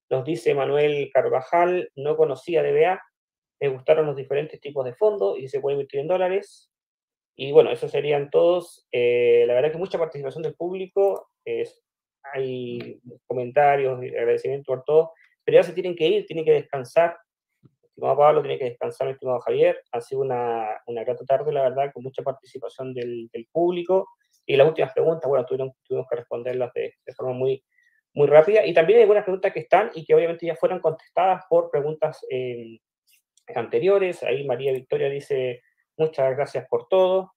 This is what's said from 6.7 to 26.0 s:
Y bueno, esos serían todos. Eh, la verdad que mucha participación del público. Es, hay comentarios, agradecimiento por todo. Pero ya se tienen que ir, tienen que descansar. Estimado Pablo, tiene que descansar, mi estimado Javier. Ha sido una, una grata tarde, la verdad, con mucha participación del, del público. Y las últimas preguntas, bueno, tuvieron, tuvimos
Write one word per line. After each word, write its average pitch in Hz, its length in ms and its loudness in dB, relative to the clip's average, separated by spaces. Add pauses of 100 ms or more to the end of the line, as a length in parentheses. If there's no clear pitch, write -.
Y 135 160 -8
bueno, 156 180 6
esos 143 200 -6
serían 143 400 -2
todos. 175 600 0
Eh, 120 560 4
la 120 80 2
verdad 139 160 2
que 160 80 -8
mucha 180 200 -6
participación 147 440 -6
del 151 120 -6
público. 190 760 -2 (140)
Es, 117 400 -8 (480)
hay 123 680 -8 (260)
comentarios, 131 720 0
agradecimiento 127 720 -2
por 127 100 -6
todo. 160 300 2 (320)
Pero 151 140 6
ya 185 40 8
se 175 100 -2
tienen 180 220 -6
que 165 140 0
ir, 196 180 0
tienen 160 180 -8
que 156 80 4
descansar. 160 640 0 (680)
Estimado 131 340 -2
Pablo, 147 260 6
tiene 135 160 -4
que 135 80 -4
descansar, 120 420 -6
mi 135 60 -6
estimado 127 260 -4
Javier. 160 420 0 (100)
Ha 120 80 -4
sido 135 200 -6
una, 120 480 -2 (180)
una 117 160 -8
grata 156 220 -6
tarde, 143 280 0
la 139 100 0
verdad, 135 300 -2
con 127 120 -16
mucha 131 180 -10
participación 131 720 -10
del, 120 380 -8
del 117 180 -14
público. 175 580 -2 (380)
Y 139 100 0
las 135 120 8
últimas 156 240 -2
preguntas, 156 360 -2
bueno, 131 160 0
tuvieron, 131 280 -4 (100)
tuvimos 131 260 -6